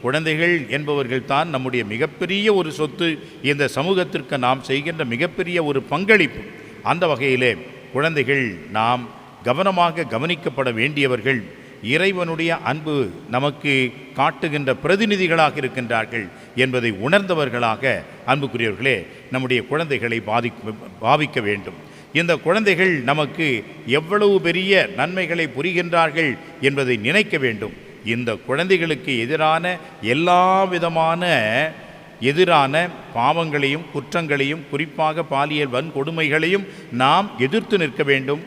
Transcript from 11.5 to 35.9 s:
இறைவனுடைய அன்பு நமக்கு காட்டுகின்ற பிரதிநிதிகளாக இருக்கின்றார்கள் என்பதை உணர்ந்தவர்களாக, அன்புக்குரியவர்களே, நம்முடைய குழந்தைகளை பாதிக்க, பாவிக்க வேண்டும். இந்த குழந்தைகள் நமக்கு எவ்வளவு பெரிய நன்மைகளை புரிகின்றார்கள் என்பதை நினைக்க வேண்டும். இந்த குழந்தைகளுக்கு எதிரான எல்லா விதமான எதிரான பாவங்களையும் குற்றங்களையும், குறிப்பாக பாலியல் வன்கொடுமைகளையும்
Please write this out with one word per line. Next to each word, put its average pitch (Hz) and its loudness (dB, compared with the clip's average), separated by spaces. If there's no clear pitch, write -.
இறைவனுடைய 170 0
அன்பு 151 -2
நமக்கு 143 -2
காட்டுகின்ற 147 0
பிரதிநிதிகளாக 175 2
இருக்கின்றார்கள் 117 -4
என்பதை 123 2
உணர்ந்தவர்களாக, 131 2
அன்புக்குரியவர்களே, 120 0
நம்முடைய 127 0
குழந்தைகளை 127 -2
பாதிக்க, 113 -2
பாவிக்க 143 2
வேண்டும். 95 -4
இந்த 170 2
குழந்தைகள் 190 4
நமக்கு 151 0
எவ்வளவு 202 2
பெரிய 185 4
நன்மைகளை 170 -2
புரிகின்றார்கள் 165 0
என்பதை 135 0
நினைக்க 202 2
வேண்டும். 107 -4
இந்த 117 -2
குழந்தைகளுக்கு 160 0
எதிரான 156 2
எல்லா 175 6
விதமான 170 0
எதிரான 147 4
பாவங்களையும் 147 0
குற்றங்களையும், 147 -2
குறிப்பாக 156 -2
பாலியல் 143 0
வன்கொடுமைகளையும் 160 0